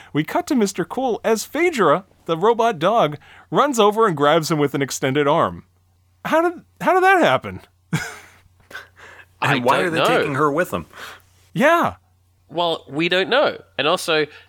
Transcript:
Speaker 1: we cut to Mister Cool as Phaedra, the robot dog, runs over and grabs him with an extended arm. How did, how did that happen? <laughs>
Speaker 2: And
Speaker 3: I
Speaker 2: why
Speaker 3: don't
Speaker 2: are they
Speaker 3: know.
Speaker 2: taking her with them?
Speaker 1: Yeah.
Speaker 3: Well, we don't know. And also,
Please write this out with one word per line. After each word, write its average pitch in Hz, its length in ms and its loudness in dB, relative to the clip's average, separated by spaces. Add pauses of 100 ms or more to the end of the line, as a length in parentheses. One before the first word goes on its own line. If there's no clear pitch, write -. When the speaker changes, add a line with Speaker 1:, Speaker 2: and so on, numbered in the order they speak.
(140)
Speaker 1:
we 147 100 0
cut 349 240 -4
to 302 80 -2
Mister 196 300 0
Cool 254 380 -4
as 220 220 0
Phaedra, 247 600 0 (200)
the 165 120 -2
robot 226 420 0
dog, 170 380 0 (340)
runs 240 260 0
over 214 300 4
and 170 80 0
grabs 147 340 2
him 165 80 0
with 147 160 0
an 143 80 -2
extended 139 460 -2
arm. 120 380 0 (580)
How 311 180 2
did, 339 200 -4 (180)
how 294 140 0
did 370 100 2
that 381 180 4
happen? 117 400 0 (320)
<laughs> 165 80 -4 (1500)
Speaker 2:
And - 100 0
Speaker 3:
I - 40 -6
Speaker 2:
why 135 120 2
Speaker 3:
don't 156 100 0
Speaker 2:
are - 40 -2
they - 80 -2
Speaker 3:
know. 151 60 2 (120)
Speaker 2:
taking 147 180 -2
her 147 160 0
with 165 200 -2
them? 85 140 -6 (680)
Speaker 1:
Yeah. 160 420 0 (540)
Speaker 3:
Well, 165 400 -4
we 160 200 -2
don't 180 200 0
know. 240 320 0 (160)
And 135 100 -2
also, 160 400 0 (220)